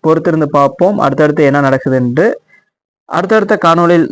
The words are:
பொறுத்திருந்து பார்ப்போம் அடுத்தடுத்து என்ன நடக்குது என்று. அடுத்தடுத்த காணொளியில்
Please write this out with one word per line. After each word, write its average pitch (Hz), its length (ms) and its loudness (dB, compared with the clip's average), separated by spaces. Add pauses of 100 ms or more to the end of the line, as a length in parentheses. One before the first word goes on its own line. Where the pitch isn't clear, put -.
பொறுத்திருந்து 160 380 0
பார்ப்போம் 143 540 0
அடுத்தடுத்து 147 460 0
என்ன 143 160 2
நடக்குது 135 360 0
என்று. 131 460 -2 (640)
அடுத்தடுத்த 202 600 -2
காணொளியில் 170 480 2